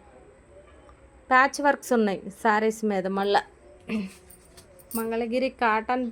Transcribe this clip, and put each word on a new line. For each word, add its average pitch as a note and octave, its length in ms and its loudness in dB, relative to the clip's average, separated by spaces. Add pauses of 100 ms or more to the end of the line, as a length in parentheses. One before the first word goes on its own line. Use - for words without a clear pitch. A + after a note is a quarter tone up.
(1300)
ప్యాచ్ C4 320 4
వర్క్స్ C#4+ 320 0
ఉన్నాయి G#3 360 0
శారీస్ A3 560 0
మీద. F#3+ 220 -2
మళ్ళా G3 340 0 (1500)
మంగళగిరి A3+ 540 -2
కాటన్ A#3+ 640 0